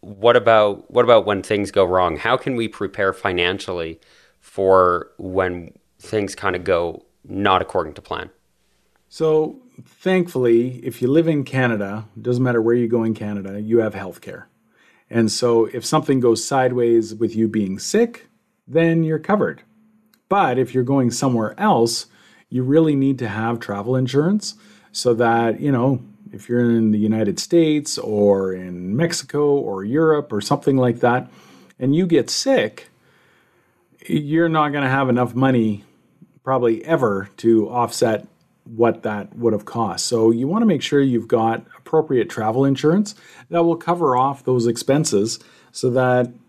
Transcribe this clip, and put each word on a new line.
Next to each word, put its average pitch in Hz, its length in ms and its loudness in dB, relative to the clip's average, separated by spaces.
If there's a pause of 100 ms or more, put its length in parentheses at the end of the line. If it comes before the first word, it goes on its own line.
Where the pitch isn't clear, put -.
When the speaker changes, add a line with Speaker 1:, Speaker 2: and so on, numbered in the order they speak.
Speaker 1:
what 104 340 2
about, 110 560 2
what 123 140 2
about 113 200 6
when 101 180 0
things 101 280 -2
go 98 140 4
wrong? 87 320 0
How 117 180 -2
can 127 220 -4
we 113 100 -4
prepare 98 460 -4
financially 87 880 -4 (400)
for 92 760 2
when 92 540 -4 (280)
things 101 360 -4
kinda 92 240 -4
go 87 460 -2 (200)
not 98 360 0
according 82 320 -6
to - 80 -20
plan? 85 280 -10 (760)
Speaker 2:
So 156 540 -2 (200)
thankfully, 127 1000 0
if - 180 -8
you 127 60 0
live 160 220 2
in 147 160 0
Canada, 110 580 -2 (180)
doesn't 123 220 -2
matter 120 180 2
where 117 140 2
you 120 140 0
go 113 140 0
in 113 100 -2
Canada, 104 480 -8
you 110 180 2
have 104 160 -2
healthcare. 92 480 -14 (680)
And 113 220 0
so 117 360 2
if 120 180 -8
something 151 340 0
goes 117 240 2
sideways 120 720 0
with 110 180 -4
you 110 140 0
being 101 320 -4
sick, - 480 -2 (400)
then 165 380 2
you're 156 140 -2
covered. 156 420 -2 (680)
But 156 320 2
if 127 140 -2
you're 127 100 2
going 127 280 2
somewhere 117 460 -2
else, 127 500 2 (420)
you 127 120 -4
really 151 320 2
need 135 260 0
to 120 100 -6
have 113 320 -4
travel 104 340 -4
insurance 143 600 0 (360)
so - 220 0
that, 113 480 0
you 143 100 -2
know, 131 300 0 (320)
if - 160 -20
you're 120 100 0
in 117 320 2
the 107 80 0
United 107 400 0
States 156 580 0
or 101 540 2
in 90 460 -8
Mexico 147 580 0
or 101 300 -4
Europe 147 480 0
or 104 80 -2
something 135 340 0
like 123 240 2
that, 123 320 0 (480)
and 135 160 0
you 185 100 2
get 156 240 2
sick, - 600 -2 (1160)
you're 160 440 0
not 151 240 0
gonna 143 160 0
have 135 180 0
enough 120 260 0
money 120 520 0 (580)
probably 120 400 0
ever 113 540 -2
to 113 320 2
offset 120 580 -2 (380)
what 113 380 0
that 104 340 -8
would 117 160 0
have 104 100 -4
cost. 98 420 -6
So 113 240 2
you 117 160 0
wanna 214 200 0
make 165 160 2
sure - 180 0
you've 120 300 0
got 117 360 0 (120)
appropriate 147 520 -2
travel 127 360 -2
insurance 156 500 0 (340)
that 170 140 0
will 170 140 2
cover 170 400 0
off 135 260 -2
those 123 240 0
expenses 117 720 0 (320)
so - 200 -4
that 123 380 2 (200)